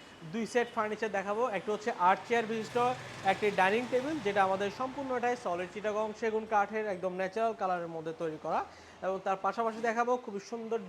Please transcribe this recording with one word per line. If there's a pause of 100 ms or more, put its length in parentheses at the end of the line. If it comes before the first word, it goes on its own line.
(320)
দুই
সেট
ফার্নিচার
দেখাবো। (140)
একটা
হচ্ছে (180)
আট
চেয়ার
বিশিষ্ট (560)
একটি (120)
ডাইনিং (100)
টেবিল, (120)
যেটা
আমাদের (120)
সম্পূর্ণটাই
সলিড
চিটাগং (140)
সেগুন
কাঠের (100)
একদম
ন্যাচারাল
কালারের
মধ্যে (100)
তৈরি
করা, (440)
এবং (100)
তার
পাশাপাশি
দেখাবো (120)
খুবই (100)
সুন্দর (100)